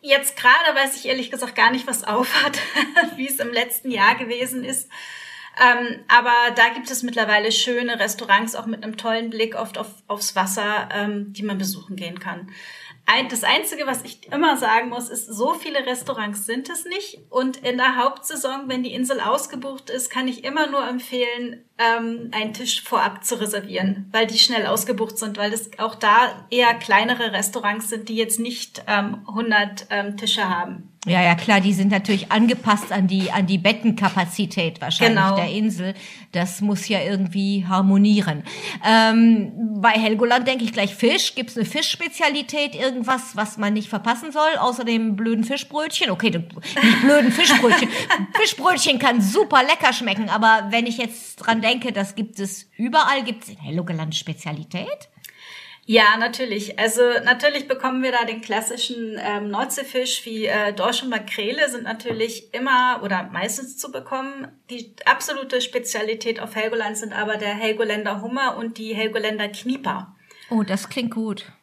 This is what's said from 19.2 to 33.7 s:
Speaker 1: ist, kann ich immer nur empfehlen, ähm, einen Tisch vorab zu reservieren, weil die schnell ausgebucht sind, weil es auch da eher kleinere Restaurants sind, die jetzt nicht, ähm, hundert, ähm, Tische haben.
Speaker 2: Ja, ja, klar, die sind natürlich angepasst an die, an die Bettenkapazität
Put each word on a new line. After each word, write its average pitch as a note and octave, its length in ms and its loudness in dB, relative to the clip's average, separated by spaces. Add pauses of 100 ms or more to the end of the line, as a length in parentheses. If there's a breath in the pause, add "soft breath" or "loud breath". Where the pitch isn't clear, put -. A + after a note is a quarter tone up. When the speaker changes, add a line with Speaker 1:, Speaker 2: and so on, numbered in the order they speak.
Speaker 1:
ist, B3 200 -6
kann B3+ 200 -4
ich B3 160 -10
immer D4 220 0
nur C#4 200 -2
empfehlen, B3 800 -6 (120)
ähm, A#3 540 0
einen G#3+ 220 -6
Tisch - 300 -4
vorab - 420 -2
zu B3 160 -2
reservieren, G3 720 -4
weil A3 140 2
die A3+ 120 -2
schnell - 280 4
ausgebucht A3 500 -2
sind, G#3 200 -8
weil G#3 140 -2
es A3 180 -6 (100)
auch A3 160 -4
da A#3+ 540 4
eher A#3+ 260 6
kleinere A3+ 580 2
Restaurants G#3 560 -2
sind, G#3+ 180 -8
die A3 80 -6
jetzt A3 240 0
nicht, - 480 -8
ähm, G3+ 400 -2
hundert, G3+ 600 -2
ähm, G3+ 260 -4
Tische G#3+ 320 -2
haben. F#3 400 -6 (200)
Speaker 2:
Ja, F3+ 160 4
ja, E3+ 100 6
klar, G3 280 4
die G3 120 2
sind F#3+ 160 2
natürlich G3 420 0
angepasst A3 600 2
an G3 160 2
die, F#3+ 240 0
an G3 160 2
die F#3+ 100 2
Bettenkapazität F#3+ 1200 0